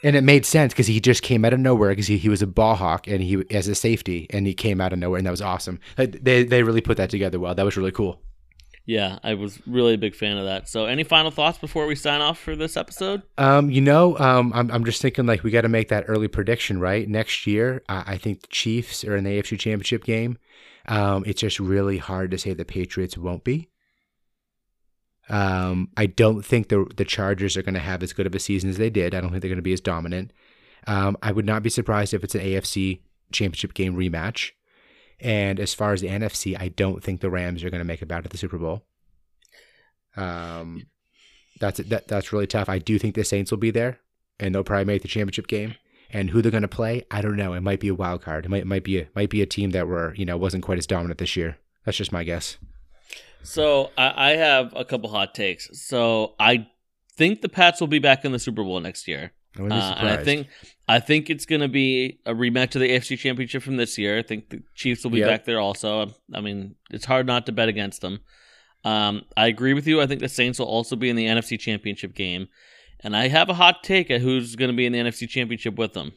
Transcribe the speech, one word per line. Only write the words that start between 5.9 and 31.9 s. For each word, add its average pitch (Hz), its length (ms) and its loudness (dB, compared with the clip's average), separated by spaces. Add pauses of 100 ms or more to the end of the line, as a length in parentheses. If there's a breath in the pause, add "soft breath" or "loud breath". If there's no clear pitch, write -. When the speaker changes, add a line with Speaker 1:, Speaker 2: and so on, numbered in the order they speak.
Speaker 1:
Like, 127 260 0
they, 123 220 6
they 123 180 4
really 113 200 4
put - 160 0
that 95 100 0
together 92 320 -2
well. 90 140 -2
That 95 100 2
was 101 140 0
really 95 120 0
cool. 92 300 -4 (640 soft breath)
Speaker 2:
Yeah, 101 380 -2
I 110 100 -4
was 101 340 -8
really 120 280 4
a - 20 2
big 101 180 -2
fan 104 220 -4
of 98 80 -4
that. 95 240 -4
So 110 160 -2
any 135 200 -2
final 160 260 4
thoughts 156 260 0
before 151 300 -4
we 151 80 -2
sign 147 260 0
off 151 180 0
for 156 160 -8
this 156 220 -6
episode? 196 460 -6 (160)
Speaker 1:
Um, 139 320 6
you 135 100 4
know, 156 380 8
um, 127 360 4
I'm, 120 160 0
I'm 117 140 0
just 117 160 -2
thinking, 131 240 0
like, 113 180 2
we 113 80 0
gotta 113 200 4
make 110 180 2
that 107 180 0
early 107 220 0
prediction, 104 520 -2
right? 98 280 0
Next 107 380 -2
year, 117 420 0
I, 95 200 -6
I 95 100 -6
think 101 240 -6
the - 60 -20
Chiefs - 560 -4
are 104 120 -2
in 98 80 0
the 98 60 -2
A 101 80 0
F 101 80 -2
C 107 100 -6
Championship 110 480 -2
game. 117 320 -2 (500 soft breath)
Um, 101 400 2
it's 104 140 -4
just 107 180 -2
really 98 380 2
hard 92 360 -4
to 92 40 -4
say 95 160 -4
the 85 140 -6
Patriots 92 500 -6
won't 87 260 -6
be. 151 280 -4 (1600)
Um, 92 680 0
I 107 80 0
don't 110 400 2
think 117 240 0
the, 98 160 4 (140)
the 98 80 0
Chargers 98 500 -2
are 95 60 -4
gonna 95 160 -4
have 87 240 -4
as 90 100 -8
good 95 140 -2
of 87 80 -4
a 98 40 -2
season 95 300 -2
as 92 80 -2
they 110 140 0
did. 92 240 0
I 90 80 -2
don't 90 80 -2
think 90 100 -4
they're 95 100 -6
gonna 90 120 -4
be 92 100 0
as 90 80 0
dominant. 87 540 -4 (520 soft breath)
Um, 98 360 0
I 107 100 -2
would 104 140 0
not 107 160 0
be 110 80 0
surprised 104 420 0